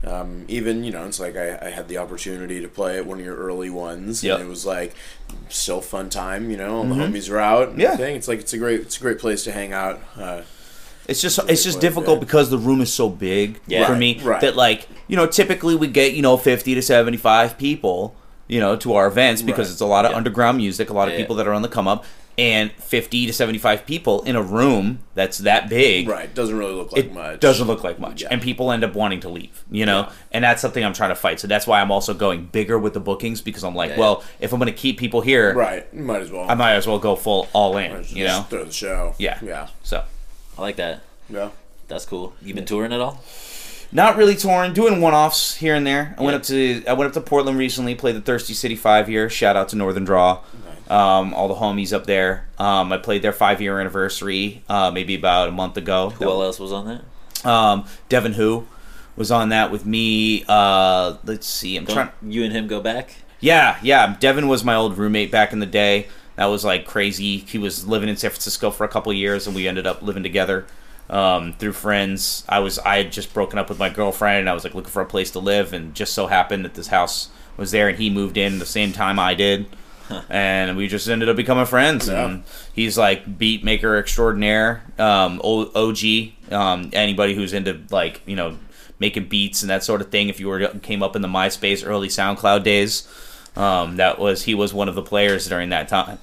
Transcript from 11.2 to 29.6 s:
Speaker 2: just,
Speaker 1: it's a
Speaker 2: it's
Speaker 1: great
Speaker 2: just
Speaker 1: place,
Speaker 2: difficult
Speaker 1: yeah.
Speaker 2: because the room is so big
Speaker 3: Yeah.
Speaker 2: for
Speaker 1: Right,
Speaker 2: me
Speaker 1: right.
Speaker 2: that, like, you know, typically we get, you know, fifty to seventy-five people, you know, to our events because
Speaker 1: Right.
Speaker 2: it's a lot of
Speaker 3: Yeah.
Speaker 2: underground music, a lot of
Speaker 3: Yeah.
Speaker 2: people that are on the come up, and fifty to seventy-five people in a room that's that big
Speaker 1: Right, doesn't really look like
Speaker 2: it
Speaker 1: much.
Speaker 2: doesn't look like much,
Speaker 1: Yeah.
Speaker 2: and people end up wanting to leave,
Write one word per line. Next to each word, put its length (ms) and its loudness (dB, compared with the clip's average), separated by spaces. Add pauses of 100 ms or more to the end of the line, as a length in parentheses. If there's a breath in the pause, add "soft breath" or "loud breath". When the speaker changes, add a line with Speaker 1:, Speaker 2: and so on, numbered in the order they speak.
Speaker 2:
just, 160 0
Speaker 1:
it's 100 -2
a 40 4
Speaker 2:
it's 100 4
Speaker 1:
great 20 2
Speaker 2:
just 160 -2
Speaker 1:
place, 20 0
Speaker 2:
difficult 360 2
Speaker 1:
yeah. 80 -4
Speaker 2:
because 240 4
the 80 2
room 240 2
is 120 -2
so 160 2
big 560 -2
Speaker 3:
Yeah. 200 2
Speaker 2:
for 80 4
Speaker 1:
Right, 60 0
Speaker 2:
me 240 2
Speaker 1:
right. 180 2
Speaker 2:
that, 160 4
like, 300 4 (200 loud breath)
you 80 -2
know, 120 6
typically 480 2
we 120 2
get, 260 4
you 80 -2
know, 160 8
fifty 380 2
to 60 0
seventy-five 760 4
people, 580 -2 (320 soft breath)
you 120 0
know, 180 4
to 180 0
our 120 8
events 340 4
because 260 0
Speaker 1:
Right. 60 -8
Speaker 2:
it's 80 -6
a 40 0
lot 200 6
of 60 6
Speaker 3:
Yeah. 60 0
Speaker 2:
underground 400 2
music, 320 -2
a 40 -8
lot 140 4
of 60 -2
Speaker 3:
Yeah. 80 -2
Speaker 2:
people 160 -2
that 100 0
are 60 2
on 80 0
the 80 -4
come 200 0
up, 160 0 (320 loud breath)
and 420 2
fifty 480 -2
to 60 -4
seventy-five 520 0
people 380 0
in 140 -2
a 40 0
room 580 2 (140)
that's 260 -2
that 300 2
big 400 4
Speaker 1:
Right, 240 -6
doesn't 240 -2
really 160 -4
look 200 -8
like 120 2
Speaker 2:
it 80 -12
Speaker 1:
much. 280 -10
Speaker 2:
doesn't 260 6
look 160 -2
like 160 -4
much, 240 -10
Speaker 1:
Yeah. 80 -10
Speaker 2:
and 100 -2
people 300 -2
end 140 0
up 100 -4
wanting 240 -2
to 100 -12
leave, 400 -12